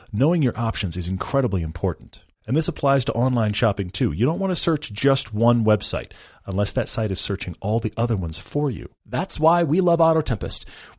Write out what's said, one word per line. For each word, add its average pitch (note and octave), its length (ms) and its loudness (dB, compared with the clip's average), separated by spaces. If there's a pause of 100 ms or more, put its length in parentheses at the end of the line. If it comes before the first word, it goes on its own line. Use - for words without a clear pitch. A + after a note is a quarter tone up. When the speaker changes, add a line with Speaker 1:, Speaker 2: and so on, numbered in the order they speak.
(120)
Speaker 1:
Knowing D3+ 300 2
your C3 180 0
options G#2 380 -4
is F2 100 -4
incredibly F#2+ 540 -2
important. - 640 -6 (220)
And A#2+ 120 0
this D#3+ 100 0
applies C#3 380 2
to - 80 -2
online A#2+ 400 2
shopping G2 360 0
too. G#2+ 220 0
You F2 140 0
don't E3+ 140 0
want F#3+ 120 -2
to F3 40 0
search - 360 -2
just C3+ 420 0
one A#2 300 4
website G#2 480 0 (340)
unless G2+ 280 0
that A#2+ 160 -2
site A2 220 -2
is F#2 100 -4
searching F#2 400 -6
all A2 180 0
the A2 160 -4
other A#2 220 0
ones E2 200 -4
for D3 320 -4
you. F#2+ 200 -8 (160)
Speaker 2:
That's - 340 -4
why E3 240 6
we D#3 160 2
love E3+ 220 4
Auto D#3+ 200 6
Tempest. - 460 -2 (320)